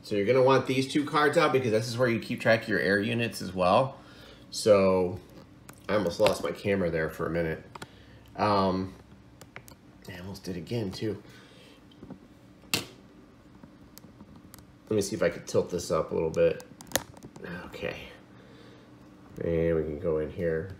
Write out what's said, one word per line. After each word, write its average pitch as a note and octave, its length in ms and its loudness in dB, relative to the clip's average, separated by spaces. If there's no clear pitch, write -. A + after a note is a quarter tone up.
So - 100 -6
you're G2+ 120 2
gonna B2+ 160 6
want C3 240 6
these C3 200 0
two D3 180 0
cards D3+ 320 2
out D3+ 160 4
because B2 200 2
this A2+ 160 0
is A#2 100 -8
where B2+ 100 4
you A2+ 120 0
keep A#2+ 200 -8
track A2+ 220 4
of - 60 -10
your G2+ 100 2
air F#2+ 220 2
units A#2 420 -2
as F#2+ 100 -8
well. F#2+ 440 4
So F#2+ 680 4
I F#2+ 60 -2
almost F#2+ 260 0
lost G2 240 2
my - 80 -4
camera F#2+ 380 0
there D#2+ 200 -2
for E2 160 -6
a D#2 40 -4
minute. E2 340 -2
Um, F#2+ 580 0
I F#2 120 -14
almost F#2+ 240 -12
did F2+ 120 -6
again F#2+ 360 -4
too. G#2 280 -6
Let A2 60 0
me G#2 60 2
see G#2+ 140 -4
if F2+ 60 -2
I F2 60 4
could - 180 -6
tilt G2 240 0
this E2+ 200 -4
up E2 200 0
a - 40 -4
little E2 160 0
bit. E2+ 340 2
Okay. - 300 -8
And E2 340 2
we D#2+ 60 0
can D2+ 160 -6
go D#2 200 -2
in D2+ 120 -4
here. E2 500 -4